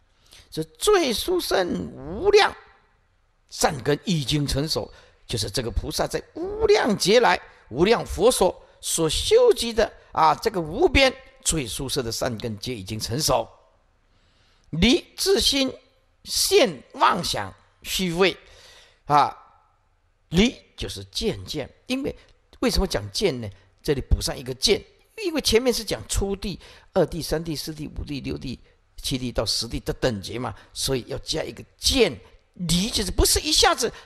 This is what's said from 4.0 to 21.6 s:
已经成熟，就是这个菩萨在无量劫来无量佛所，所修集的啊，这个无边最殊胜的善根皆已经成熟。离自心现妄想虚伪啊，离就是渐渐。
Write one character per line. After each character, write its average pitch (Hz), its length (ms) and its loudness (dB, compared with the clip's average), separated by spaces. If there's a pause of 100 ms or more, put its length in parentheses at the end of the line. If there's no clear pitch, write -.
已 160 220 0
经 147 200 0
成 139 220 -2
熟， - 240 -6 (340)
就 - 120 -6
是 110 120 -6
这 117 140 -4
个 117 80 -6
菩 127 180 -4
萨 156 160 -2
在 - 160 -6 (120)
无 415 340 -2
量 403 300 4
劫 226 240 4
来 180 180 4 (300)
无 139 160 0
量 214 200 4
佛 196 240 2
所， - 320 2 (200)
所 - 280 -2
修 453 440 4
集 233 180 -4
的 220 180 0 (220)
啊， 156 240 4
这 214 160 -4
个 185 80 -4
无 190 300 0
边 262 260 4 (260)
最 156 240 -2
殊 131 220 -8
胜 127 160 -2
的 113 80 -6
善 113 260 -4
根 107 220 -8
皆 127 160 -8
已 98 80 -10
经 107 160 -8
成 113 220 -6
熟。 127 260 0 (1200)
离 220 320 4 (140)
自 392 240 2
心 269 320 0 (520)
现 - 580 2 (100)
妄 240 300 2
想 104 280 -6 (300)
虚 185 320 -4
伪 175 240 2 (680)
啊， 143 300 4 (960)
离 190 260 4 (220)
就 107 100 -8
是 98 180 -12
渐 113 380 -6
渐。 131 240 -10 (200)